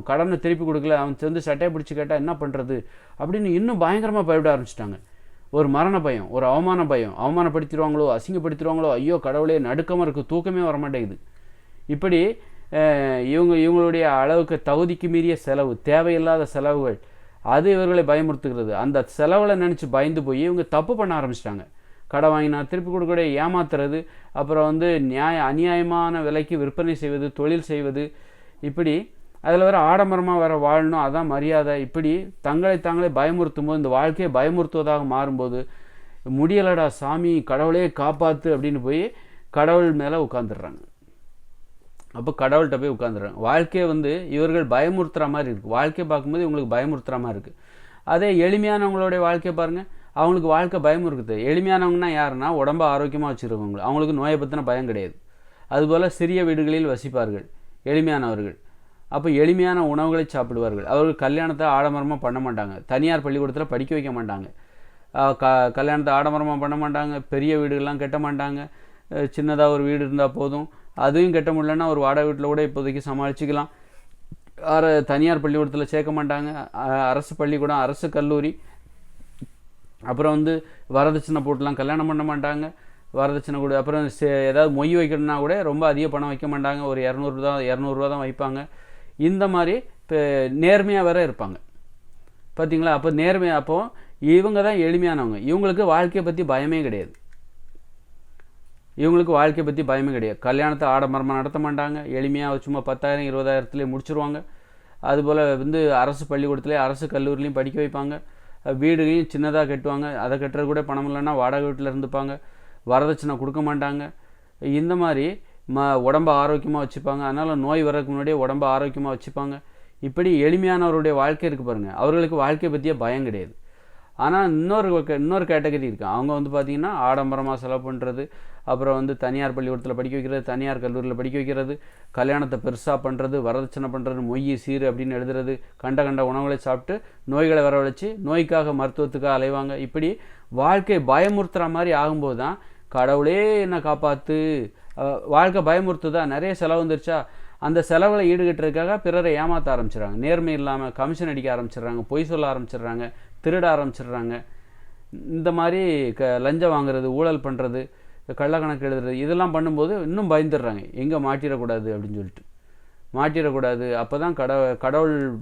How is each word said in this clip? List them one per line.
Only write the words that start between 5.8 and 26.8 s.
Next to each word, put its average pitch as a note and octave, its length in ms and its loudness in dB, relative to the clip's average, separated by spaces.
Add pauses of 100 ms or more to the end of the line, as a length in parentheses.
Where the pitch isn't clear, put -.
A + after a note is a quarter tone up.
பயம், B2+ 300 -2
ஒரு B2+ 160 0
அவமான E3+ 400 2
பயம், A#2+ 320 0
அவமானப்படுத்திடுவாங்களோ, D3+ 920 0
அசிங்கப்படுத்திடுவாங்களோ, D#3+ 800 -2
ஐயோ C#3 280 2
கடவுளே, D3+ 400 2
நடுக்கமா D#3 480 0
இருக்கு, C#3+ 200 -4
தூக்கமே F3+ 360 -2
வர D#3 160 0
மாட்டேங்குது. B2+ 400 -4 (680)
இப்படி, E3 340 2 (520)
அஹ், C#3+ 520 2
இவங்க, E3+ 320 4
இவங்களுடைய E3 480 4 (140)
அளவுக்கு D#3 460 4
தகுதிக்கு E3+ 440 0
மீறிய E3 280 2
செலவு, C#3 460 0
தேவையில்லாத D#3+ 640 4
செலவுகள், C#3+ 520 0 (480)
அது C#3 260 4
இவர்களை F3+ 340 4
பயமுறுத்துகிறது. C#3 680 0
அந்த C3 340 0
செலவுகளை G3+ 520 2
நினைச்சு F3 320 0
பயந்து D3 320 2
போய் C3+ 180 -2
இவங்க F3 220 2
தப்பு E3 340 0
பண்ண G3+ 180 -2
ஆரம்பிச்சிட்டாங்க. A#2 500 -6 (420)
கடன் D#3 260 4
வாங்கினா D3+ 260 2 (100)
திருப்பி F3+ 220 -4
கொடுக்கக்கூடிய E3+ 460 0
ஏமாத்துறது, D#3 600 0 (340)
அப்புறம் D3+ 340 2
வந்து D#3+ 220 2 (120)
நியாய-, C#3+ 420 0
அநியாயமான E3+ 800 0
விலைக்கு D3+ 360 -2
விற்பனை D#3+ 360 -2